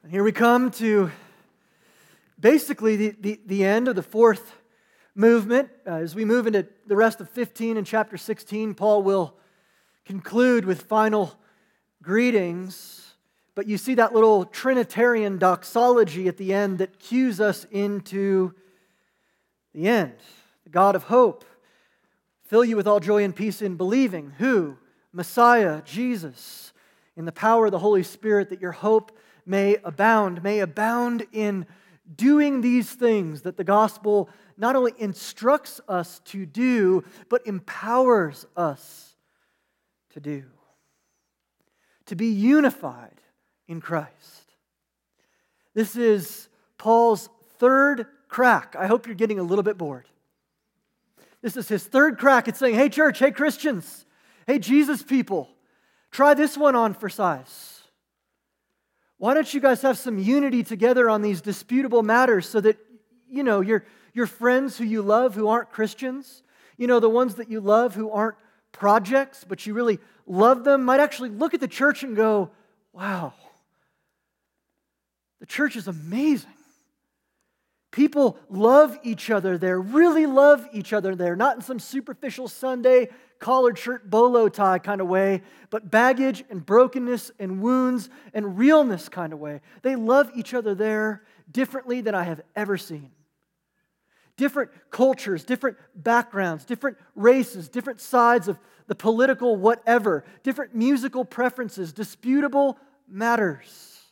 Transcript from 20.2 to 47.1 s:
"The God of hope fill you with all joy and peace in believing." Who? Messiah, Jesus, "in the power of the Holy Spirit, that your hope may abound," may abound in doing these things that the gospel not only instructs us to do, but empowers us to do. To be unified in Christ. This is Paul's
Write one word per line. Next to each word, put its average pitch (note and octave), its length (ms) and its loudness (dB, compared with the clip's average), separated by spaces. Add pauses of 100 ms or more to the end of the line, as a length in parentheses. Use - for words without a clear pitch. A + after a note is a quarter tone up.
"The E3+ 60 -20
God F#3+ 260 4
of E3+ 80 -4
hope A#3 400 2 (1000)
fill A3+ 180 4
you A3+ 140 0
with G3+ 100 -2
all G#3 140 4
joy G#3 240 2
and F#3+ 100 -6
peace G#3+ 260 -6
in F#3+ 140 -6
believing." F#3 600 -2
Who? F#3+ 400 0 (340)
Messiah, G#3 720 2
Jesus, F#3 880 -10 (460)
"in E3 80 -12
the E3 80 -10
power A3+ 320 2
of G3+ 80 0
the F3 60 -4
Holy G3 240 2
Spirit, G#3 480 -2
that F#3 100 -12
your F3+ 100 -8
hope G#3+ 400 0 (380)
may G3 360 2
abound," F#3+ 580 0
may G#3 160 -2
abound A3+ 720 -4
in G#3 340 -6 (480)
doing C#4+ 460 2
these A#3+ 320 0
things F#3+ 520 -2
that F3+ 120 -10
the G3 80 -8
gospel G#3 640 2 (280)
not A#3 180 0
only B3 220 0
instructs A#3 920 -4
us F3+ 380 -6
to G3 200 -12
do, G3+ 560 0 (280)
but A#3+ 180 -2
empowers G#3+ 1000 -2 (120)
us - 580 -8 (920)
to - 100 -20
do. C#3+ 240 -12 (1600)
To G3 100 -10
be A3+ 100 -2
unified G#3 920 0 (480)
in E3 100 -12
Christ. - 760 -12 (1200)
This G#3+ 220 -4
is G#3+ 540 -2 (280)
Paul's A3+ 520 2 (280)